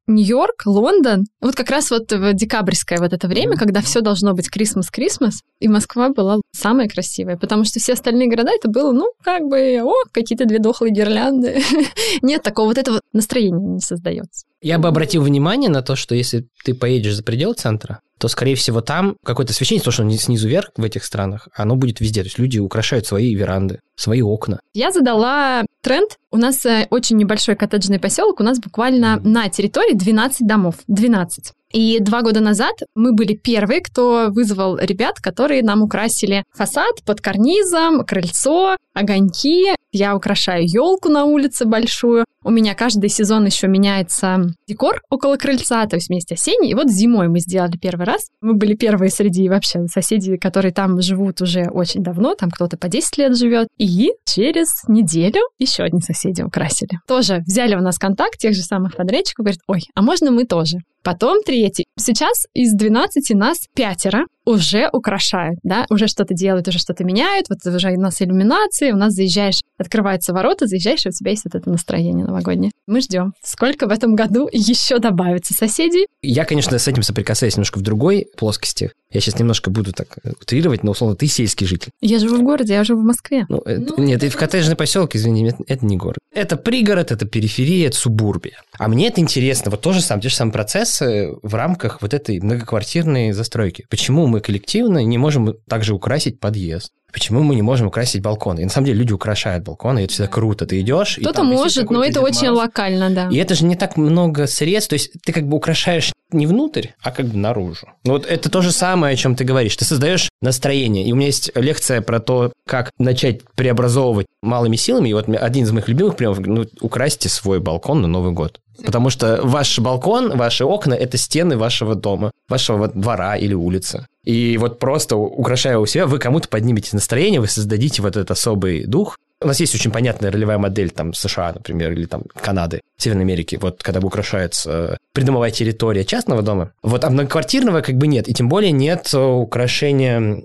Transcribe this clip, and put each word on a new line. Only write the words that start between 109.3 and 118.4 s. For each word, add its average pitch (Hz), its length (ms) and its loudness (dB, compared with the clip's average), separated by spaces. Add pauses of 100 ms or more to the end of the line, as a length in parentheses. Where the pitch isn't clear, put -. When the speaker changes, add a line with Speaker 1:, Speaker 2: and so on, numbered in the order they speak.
Speaker 2:
ты 135 80 -2
говоришь. 127 340 0
Ты 120 80 -2
создаёшь 160 440 0 (120)
настроение. 127 640 0
И 117 60 0
у 120 40 2
меня 139 120 2
есть - 260 -2
лекция 131 480 0
про 113 180 -2
то, 120 320 0 (160)
как 123 300 -4
начать 127 440 0 (140)
преобразовывать 123 680 2 (160)
малыми 117 340 0
силами. 214 340 2
И 104 40 0
вот 107 140 0
мне 110 100 2
один 120 280 0
из 107 60 2
моих 110 160 0
любимых 170 280 2
примеров, 101 240 0
ну, 107 260 0 (160)
украсьте 120 480 -2
свой 95 300 -2
балкон 95 420 -2
на 87 60 2
Новый 90 260 0
год. 82 260 -6 (240)